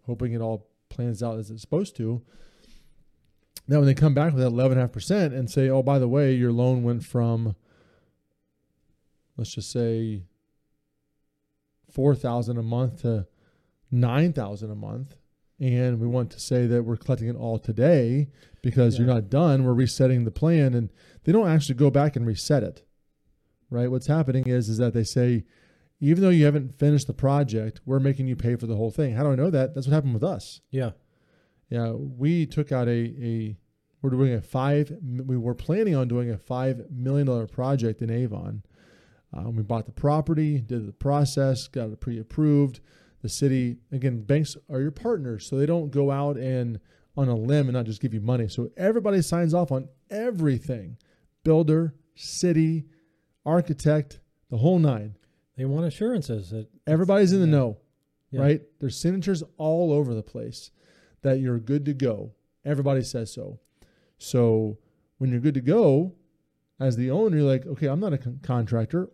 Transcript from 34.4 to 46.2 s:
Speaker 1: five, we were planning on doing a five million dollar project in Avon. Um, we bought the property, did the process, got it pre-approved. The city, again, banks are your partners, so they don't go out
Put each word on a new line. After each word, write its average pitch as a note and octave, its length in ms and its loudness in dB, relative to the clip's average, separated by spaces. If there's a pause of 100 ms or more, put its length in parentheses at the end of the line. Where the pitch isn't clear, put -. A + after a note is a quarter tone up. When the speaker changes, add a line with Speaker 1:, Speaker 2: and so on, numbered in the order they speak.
Speaker 1:
five, C#3+ 500 -2 (120)
we C3 340 -6
were A#2+ 180 -2
planning G3 400 -2
on C3 140 0
doing A#2+ 220 -2
a G#2+ 80 -6
five B2+ 520 -6
million C3+ 360 -2
dollar A#2 200 -2
project B2 540 -2
in A2+ 80 -4
Avon. G#2+ 540 -4 (720)
Um, A2+ 200 -8
we A2+ 80 -2
bought A2 220 -4
the - 80 -18
property, D3+ 720 0
did A2 260 -6
the G2 60 -12
process, C#3 760 0
got A2+ 220 -8
it A2 100 -14
pre-approved. C#3 800 0 (400)
The A2 80 -6
city, B2+ 480 0 (160)
again, B2 300 -2
banks C#3+ 340 0 (140)
are C3 100 -4
your D3+ 120 -2
partners, C#3 540 -6
so C3 120 -4
they C#3+ 80 2
don't E3 240 0
go C#3 200 2
out C#3+ 280 -2